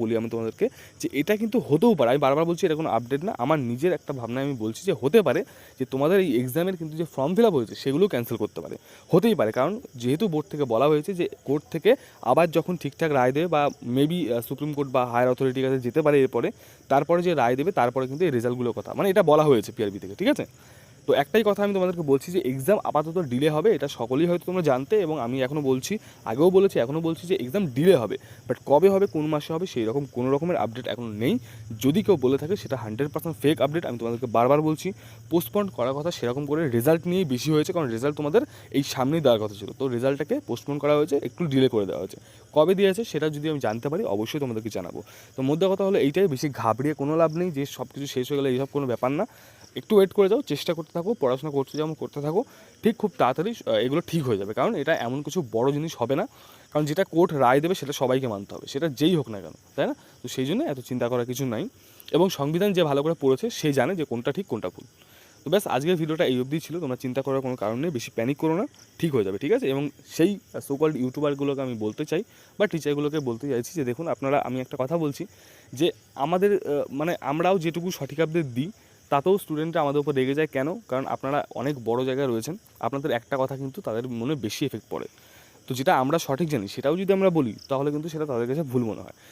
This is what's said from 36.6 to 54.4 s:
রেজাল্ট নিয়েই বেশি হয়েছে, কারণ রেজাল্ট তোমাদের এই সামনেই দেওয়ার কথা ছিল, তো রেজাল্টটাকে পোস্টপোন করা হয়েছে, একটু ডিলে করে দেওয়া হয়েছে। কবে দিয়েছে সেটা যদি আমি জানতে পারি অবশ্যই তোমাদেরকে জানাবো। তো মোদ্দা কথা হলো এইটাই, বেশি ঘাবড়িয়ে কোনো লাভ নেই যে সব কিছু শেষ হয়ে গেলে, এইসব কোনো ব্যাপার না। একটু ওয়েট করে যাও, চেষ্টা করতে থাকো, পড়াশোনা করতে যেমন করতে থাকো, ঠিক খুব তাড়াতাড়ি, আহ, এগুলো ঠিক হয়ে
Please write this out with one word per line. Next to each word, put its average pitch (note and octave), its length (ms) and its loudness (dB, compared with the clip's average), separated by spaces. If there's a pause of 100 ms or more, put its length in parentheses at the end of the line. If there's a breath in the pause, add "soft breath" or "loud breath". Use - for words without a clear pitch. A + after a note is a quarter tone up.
রেজাল্ট D3+ 300 4
নিয়েই F3+ 180 2
বেশি B2+ 260 -2
হয়েছে, D3+ 220 2
কারণ E3 160 0
রেজাল্ট A#2+ 280 -2
তোমাদের D#3 260 2 (280 loud breath)
এই C#3 120 2 (120)
সামনেই C#3 260 0
দেওয়ার A#2+ 240 6
কথা G#2 160 -6
ছিল, F#2 180 -10
তো C3+ 100 -2
রেজাল্টটাকে C#3 600 -2
পোস্টপোন C#3+ 340 -4
করা D3 160 4
হয়েছে, D3 180 2 (120)
একটু - 140 -6 (100)
ডিলে C3 220 6
করে G#2 120 2
দেওয়া D#2 160 -6
হয়েছে। - 140 -10 (360 loud breath)
কবে D#3 220 6
দিয়েছে F#3+ 300 2
সেটা D#3 240 -2
যদি D3 240 -6
আমি C#3+ 140 -4
জানতে A#2+ 260 -2
পারি F#3 120 -2
অবশ্যই A2 400 -2
তোমাদেরকে A2+ 320 -6
জানাবো। E2+ 240 -8 (360 loud breath)
তো - 60 -6
মোদ্দা D#3 300 2
কথা G3 140 0
হলো G3 120 2
এইটাই, E3 360 2
বেশি D3 140 -2 (120)
ঘাবড়িয়ে A#2 340 0
কোনো C#3+ 220 -2
লাভ E3 140 4 (100)
নেই F3+ 100 -2
যে C#3 120 -4 (140)
সব B2 180 -8
কিছু C#3 120 -8
শেষ B2+ 220 -4
হয়ে C#3+ 100 -2
গেলে, C#3 160 0
এইসব C3+ 180 -2
কোনো C#3+ 140 -2
ব্যাপার B2 340 0
না। A3+ 60 -2 (540 loud breath)
একটু G#3+ 160 2
ওয়েট G3 160 6
করে G3 160 4
যাও, A3+ 120 2 (120)
চেষ্টা D3 220 -2
করতে D#3+ 240 -10
থাকো, F#3+ 220 -2
পড়াশোনা C3+ 360 0
করতে C#3 240 -4
যেমন D#3 140 -4
করতে B2+ 320 -10
থাকো, E3 140 0 (420 loud breath)
ঠিক A3 200 2
খুব G3+ 80 0 (100)
তাড়াতাড়ি, D#3 320 0
আহ, B2 200 -4 (120)
এগুলো C#3 160 0 (100)
ঠিক E3 180 0
হয়ে G#2+ 120 2